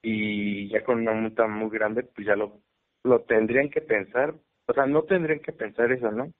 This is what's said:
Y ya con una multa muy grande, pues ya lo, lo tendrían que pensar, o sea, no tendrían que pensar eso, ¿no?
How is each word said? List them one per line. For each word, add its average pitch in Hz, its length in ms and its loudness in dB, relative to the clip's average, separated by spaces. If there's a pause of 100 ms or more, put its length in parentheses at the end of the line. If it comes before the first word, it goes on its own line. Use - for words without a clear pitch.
Y 104 640 -2
ya 107 160 -2
con 117 160 0
una 113 120 0
multa 110 340 0
muy 107 240 -2
grande, 110 320 -2
pues 104 240 -10
ya 104 80 4
lo, 104 260 -4 (440)
lo 120 180 4
tendrían 117 480 2
que 156 100 -2
pensar, 120 540 -2 (320)
o 120 60 -2
sea, 131 140 2
no 151 180 2
tendrían 160 360 0
que - 120 -10
pensar 117 400 0
eso, 120 180 0
¿no? 127 300 -6